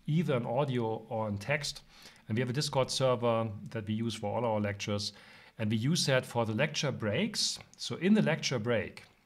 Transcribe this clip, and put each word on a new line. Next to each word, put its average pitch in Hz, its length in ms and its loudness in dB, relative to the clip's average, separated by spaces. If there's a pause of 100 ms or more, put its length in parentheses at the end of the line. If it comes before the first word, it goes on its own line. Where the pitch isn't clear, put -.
either 151 280 2
in 120 100 0
audio 123 640 0
or 110 180 -2
in 101 100 -2
text. 147 440 -4 (460)
And 110 100 -2
we 123 40 2
have 127 80 0
a 123 40 -2
Discord 135 360 0
server 117 580 2 (220)
that 110 180 -6
we 110 60 0
use 113 220 -2
for 104 200 -4
all 117 100 0
our 110 140 2
lectures. 104 540 -2 (460)
And 110 100 0
we 113 80 2
use 135 300 2
that 131 180 4
for 117 200 0
the 110 80 0
lecture 143 380 0
breaks. 113 680 -2 (180)
So - 200 -8
in 202 160 4
the 214 80 6
lecture 147 360 0
break, 104 460 -2 (220)